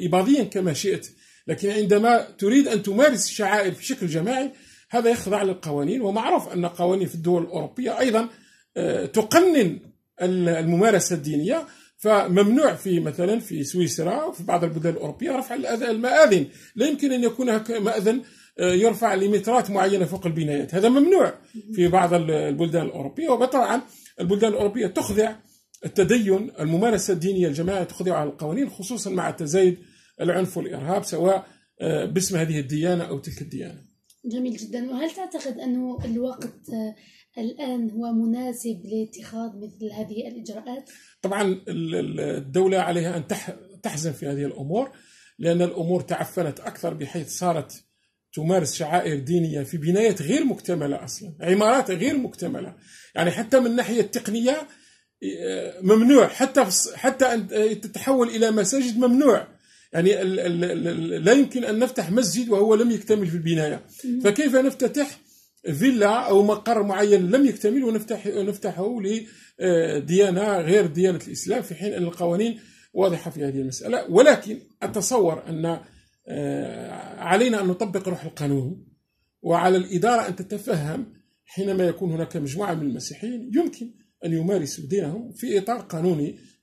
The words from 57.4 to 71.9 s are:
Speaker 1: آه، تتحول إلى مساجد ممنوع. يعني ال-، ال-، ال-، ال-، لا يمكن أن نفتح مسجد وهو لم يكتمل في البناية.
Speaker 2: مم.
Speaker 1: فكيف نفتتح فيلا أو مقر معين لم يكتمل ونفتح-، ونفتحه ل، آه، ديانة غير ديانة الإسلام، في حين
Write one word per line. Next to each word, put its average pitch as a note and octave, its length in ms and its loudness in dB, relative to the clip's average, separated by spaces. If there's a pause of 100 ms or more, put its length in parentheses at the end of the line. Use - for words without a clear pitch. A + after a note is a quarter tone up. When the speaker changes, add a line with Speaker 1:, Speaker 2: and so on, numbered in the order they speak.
Speaker 1:
آه، G#3+ 200 2
تتحول A#3 560 0
إلى A3+ 220 2
مساجد A3+ 480 0
ممنوع. B3 580 4 (360)
يعني F#3 300 2
ال-، F#3 180 -2
ال-، F3 240 -2
ال-، F3 240 -2
ال-، E3 360 -4
لا G3+ 80 8
يمكن B3+ 320 4
أن G#3+ 140 -2
نفتح B3 320 -2
مسجد A3+ 380 0
وهو A3 260 4
لم A#3 160 4
يكتمل G#3+ 360 0
في D#3+ 80 -4
البناية. D#3+ 500 -2 (200)
Speaker 2:
مم. B3 160 -4
Speaker 1:
فكيف C4 360 2
نفتتح C4+ 640 0 (520)
فيلا G#3 360 4
أو G3+ 340 4
مقر G#3 400 2
معين G3 480 4
لم C4+ 160 6
يكتمل A3+ 380 0
ونفتح-، A3 420 -4
ونفتحه G3+ 760 -4
ل، G#3+ 260 -4 (340)
آه، E3 380 2
ديانة F#3+ 600 2
غير F3 280 4
ديانة E3+ 400 0
الإسلام، G#3+ 360 -4
في - 120 -10
حين G3 180 -8